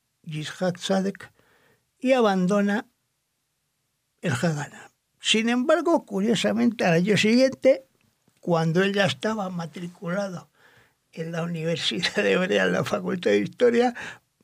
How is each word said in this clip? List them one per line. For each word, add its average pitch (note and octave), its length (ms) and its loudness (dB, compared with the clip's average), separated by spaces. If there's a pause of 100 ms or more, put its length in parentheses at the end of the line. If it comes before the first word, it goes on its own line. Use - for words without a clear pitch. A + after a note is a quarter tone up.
(240)
Yitzhak F3 560 -6
Tzadek, F#3+ 520 -4 (680)
y B3+ 140 2
abandona G3+ 760 2 (1300)
el D#3+ 120 -2
Haganá. D3 580 -4 (280)
Sin A3+ 300 0
embargo, D#4 560 2
curiosamente, G#3 800 0
al F3 80 4
año F3+ 240 2
siguiente, C4 680 2 (540)
cuando E3 440 2
él G3 100 0
ya G3+ 120 2
estaba G#3+ 440 -4
matriculado F3 1000 -8 (600)
en E3 200 -10
la E3 120 -6
Universidad E3+ 720 -4
de G3+ 180 2
Hebrea, F#3+ 320 2
en F3+ 80 2
la - 100 0
Facultad F#3+ 480 -2
de G#3 80 4
Historia, A#3+ 540 2 (500)